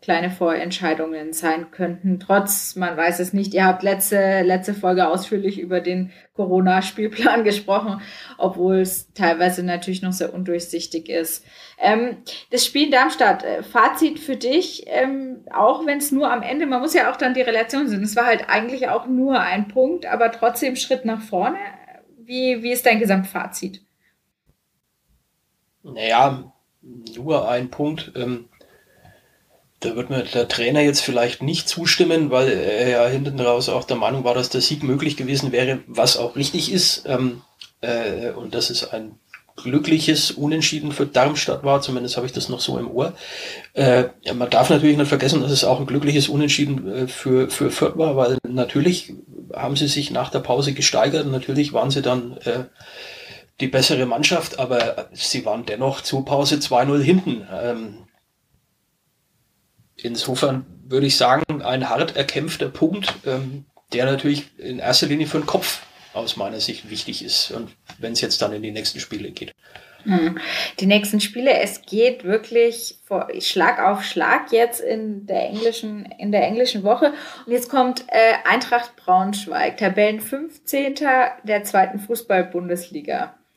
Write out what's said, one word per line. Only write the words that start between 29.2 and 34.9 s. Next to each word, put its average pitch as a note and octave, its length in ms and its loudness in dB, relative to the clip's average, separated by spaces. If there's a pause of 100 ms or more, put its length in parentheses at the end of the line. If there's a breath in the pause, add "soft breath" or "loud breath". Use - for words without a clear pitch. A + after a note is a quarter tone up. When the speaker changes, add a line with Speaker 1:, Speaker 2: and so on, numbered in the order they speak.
Speaker 2:
da A2+ 160 -6
wird A#2+ 140 -6
mir C3 140 -2
der A#2+ 260 -2
Trainer B2+ 320 2
jetzt C#3+ 180 4
vielleicht B2 420 0
nicht D#3 280 -2
zustimmen, E3 640 2
weil B2+ 180 4
er G#2+ 400 0
ja A#2+ 180 4
hinten C#3 320 -2
raus A#2+ 300 2
auch A#2 160 -2
der C3+ 100 -2
Meinung A#2+ 300 0
war, A#2+ 80 4
dass B2 160 0
der C3 100 -2
Sieg D3 240 0
möglich C#3 320 0